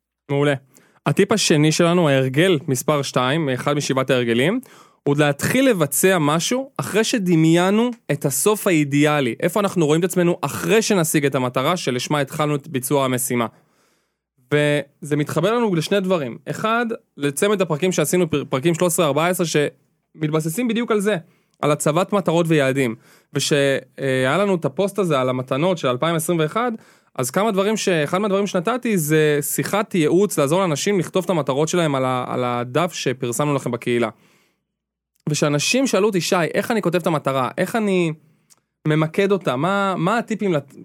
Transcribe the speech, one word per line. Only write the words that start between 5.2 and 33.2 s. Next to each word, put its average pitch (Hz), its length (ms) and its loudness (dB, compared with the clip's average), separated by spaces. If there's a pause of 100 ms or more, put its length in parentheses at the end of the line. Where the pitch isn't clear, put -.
לבצע 185 500 2
משהו 170 560 0
אחרי 180 280 0
שדמיינו 180 840 2 (220)
את 151 120 -6
הסוף 208 420 0
האידיאלי, 147 760 2
איפה 175 200 0
אנחנו 185 260 0
רואים 156 140 2
את 185 40 0
עצמנו 175 360 0
אחרי 175 420 0
שנשיג 160 440 0
את 135 80 -2
המטרה 131 420 0
שלשמה 143 440 -2
התחלנו 147 340 -2
את 143 140 -8
ביצוע 135 360 -2
המשימה. 123 420 -2 (1080)
וזה 147 600 0
מתחבר 156 380 0
לנו 226 200 0
לשני 196 260 0
דברים. 170 380 -2 (120)
אחד, 226 360 -2 (300)
לצמד 185 460 0
הפרקים 170 300 0
שעשינו, 175 380 0
פר-, 143 180 -2
פרקים 151 260 0
שלוש 175 180 0
עשרה 170 140 2
ארבע 147 200 2
עשרה, 180 200 -2
שמתבססים 156 1200 -4
בדיוק 226 220 -2
על 214 100 2
זה, 196 160 0 (460)
על 143 80 2
הצבת 160 420 0
מטרות 170 360 2
ויעדים. 135 460 2 (380)
ושהיה 135 1040 0
לנו 202 160 2
את 160 100 -4
הפוסט 196 340 -4
הזה 160 220 0
על 127 80 0
המתנות 135 500 -2
של 139 100 -2
אלפיים 156 280 0
עשרים 170 220 -2
ואחת, 220 340 -2 (420)
אז 127 160 -4
כמה 214 200 0
דברים 196 260 0
ש-, - 120 -2
אחד 165 300 0
מהדברים 202 280 0
שנתתי 220 520 -2
זה 151 440 2
שיחת - 520 -4
ייעוץ, 170 440 2
לעזור 151 220 2
לאנשים 185 380 0
לכתוב 175 260 -2
את - 60 -4
המטרות 147 380 0
שלהם 165 260 0
על 131 100 0
ה-, 127 240 -2
על 123 160 -2
הדף 123 480 -2
שפרסמנו 135 640 -2